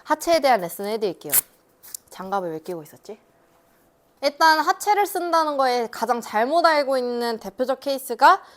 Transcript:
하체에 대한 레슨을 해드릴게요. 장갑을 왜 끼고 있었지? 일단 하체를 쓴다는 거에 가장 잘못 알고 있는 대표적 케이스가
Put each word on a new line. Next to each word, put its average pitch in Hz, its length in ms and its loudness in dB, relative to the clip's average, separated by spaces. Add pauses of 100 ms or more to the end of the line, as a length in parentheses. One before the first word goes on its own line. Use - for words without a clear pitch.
하체에 311 360 0
대한 254 220 4
레슨을 196 300 -6
해드릴게요. 196 420 -4 (760)
장갑을 190 400 -4
왜 156 80 -8
끼고 165 240 -10
있었지? 175 340 -20 (1040)
일단 311 380 4
하체를 381 480 0
쓴다는 330 500 0
거에 247 300 2
가장 233 340 -2
잘못 262 440 0
알고 294 320 2
있는 240 420 -4
대표적 254 400 -4
케이스가 269 600 2 (160)